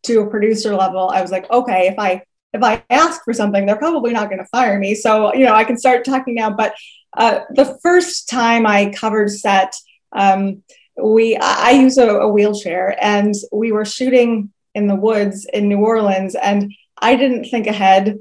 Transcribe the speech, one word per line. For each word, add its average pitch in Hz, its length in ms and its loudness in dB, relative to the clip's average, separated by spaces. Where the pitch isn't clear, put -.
to 226 160 2
a 202 60 -2
producer 214 480 -2
level, 185 340 -2
I 190 140 -2
was 175 80 -8
like, 185 200 -6
"Okay, 226 380 0
if 190 100 -4
I, 190 240 -2
if 220 100 -4
I 226 280 0
ask 320 340 2
for - 80 -6
something, 202 320 -2
they're 202 120 0
probably 285 360 -2
not 208 160 -4
gonna 190 180 -10
fire 233 320 0
me. 202 160 -2
So, 214 400 0
you 262 120 4
know, 220 80 4
I 220 100 4
can 233 140 -4
start 254 260 2
talking 262 300 -4
now." 220 160 -2
But, 208 240 -4
uh, 226 240 2
the - 320 2
first 349 460 2
time 233 380 2
I 202 240 2
covered 208 400 -2
set, 196 440 0
um, 196 500 0
we, 220 360 2
I, - 320 0
I - 20 6
use 262 260 6
a, 240 120 6
a 208 200 0
wheelchair, 202 720 -2
and 208 320 0
we 220 180 -2
were 214 140 -2
shooting 233 680 0
in 208 140 -2
the 196 80 0
woods 202 560 -2
in 208 160 0
New 202 100 0
Orleans, 202 560 0
and 202 400 -2
I 240 140 2
didn't 254 300 0
think 220 240 -4
ahead 196 520 2